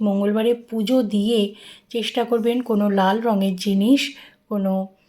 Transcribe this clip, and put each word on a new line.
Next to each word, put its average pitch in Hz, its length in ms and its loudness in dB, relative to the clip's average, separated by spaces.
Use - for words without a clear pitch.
মঙ্গলবারে 208 520 0
পুজো 233 500 -2
দিয়ে 202 520 0
চেষ্টা 233 340 -4
করবেন 233 380 0
কোনো 208 280 0
লাল 196 320 2
রঙের 196 340 0
জিনিস 202 600 2
কোনো 190 380 -2